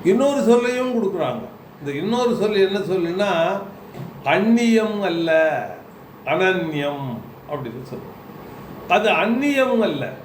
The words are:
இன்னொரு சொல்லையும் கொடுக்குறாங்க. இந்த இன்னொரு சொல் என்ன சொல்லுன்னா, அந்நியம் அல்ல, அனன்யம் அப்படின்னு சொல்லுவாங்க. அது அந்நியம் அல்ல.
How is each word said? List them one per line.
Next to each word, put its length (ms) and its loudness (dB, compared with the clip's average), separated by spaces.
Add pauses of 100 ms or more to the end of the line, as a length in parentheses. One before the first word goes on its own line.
இன்னொரு 400 4
சொல்லையும் 500 4
கொடுக்குறாங்க. 500 -2 (360)
இந்த 120 -8
இன்னொரு 440 -2
சொல் 320 2
என்ன 120 -2
சொல்லுன்னா, 520 -2 (920)
அந்நியம் 760 2
அல்ல, 280 0 (960)
அனன்யம் 840 0 (400)
அப்படின்னு 360 -8
சொல்லுவாங்க. 360 -14 (680)
அது 220 4
அந்நியம் 720 2
அல்ல. 280 -2 (160)